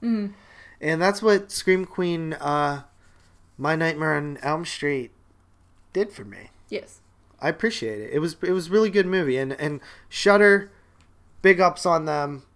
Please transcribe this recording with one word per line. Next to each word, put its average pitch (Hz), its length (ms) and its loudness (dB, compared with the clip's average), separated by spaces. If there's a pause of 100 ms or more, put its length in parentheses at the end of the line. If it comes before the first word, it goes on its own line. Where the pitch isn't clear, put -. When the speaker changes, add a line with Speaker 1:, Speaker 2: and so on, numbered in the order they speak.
Speaker 1:
Mm-hmm. 208 320 -2 (460)
Speaker 2:
And 160 220 -2
that's 196 200 0
what 202 300 2
Scream 185 340 0
Queen, 170 480 -4
uh, 143 500 -2 (720)
My 147 180 -2
Nightmare 156 400 -2
on 147 260 -6
Elm 156 240 -4
Street 143 460 -6 (800)
did 202 180 -2
for - 120 -18
me. 202 280 -20 (180)
Speaker 1:
Yes. - 320 -12 (400)
Speaker 2:
I 143 80 -2
appreciate 120 500 -4
it. 107 140 -12
It 147 60 0
was, 156 240 -4
it 175 80 0
was 185 160 -2
a 170 40 -6
really 214 180 4
good 196 180 2
movie. 170 300 0
And, 135 160 -2
and 147 260 -6 (300)
Shudder, 202 640 4 (680)
big 190 180 6
ups 180 260 2
on 165 200 2
them. 143 380 -4 (120)